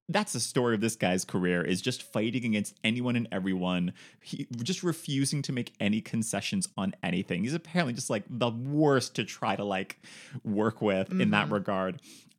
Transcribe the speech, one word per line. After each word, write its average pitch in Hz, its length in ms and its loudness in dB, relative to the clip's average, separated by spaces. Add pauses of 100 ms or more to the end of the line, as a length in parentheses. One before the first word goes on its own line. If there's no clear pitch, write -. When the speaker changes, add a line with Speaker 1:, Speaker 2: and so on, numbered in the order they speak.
Speaker 1:
that's 208 240 0
the 123 60 -2
story 120 340 2
of 104 80 2
this 113 140 0
guy's 92 280 2
career, 90 400 2
is 92 180 0
just - 200 -2
fighting 117 420 -2
against 107 300 0 (100)
anyone 123 320 0
and 113 160 0
everyone. 90 640 0 (280)
He, - 260 -8 (160)
just 180 200 -4
refusing 143 600 -2
to 131 100 -4
make 123 260 -4
any 107 220 2
concessions 104 760 -2
on 98 280 -2
anything. 90 400 0
He's 127 100 -2
apparently 165 400 -2
just, - 160 -6
like, 107 180 -2
the 120 220 0
worst 135 680 2
to 113 80 0
try 101 320 -2
to, 101 80 -2
like, 98 360 -2 (440)
work 110 380 0
with 95 300 2
in 131 180 2
that 104 160 4
Speaker 2:
Mm-hmm. 107 80 -2
Speaker 1:
regard. 95 480 -2 (380)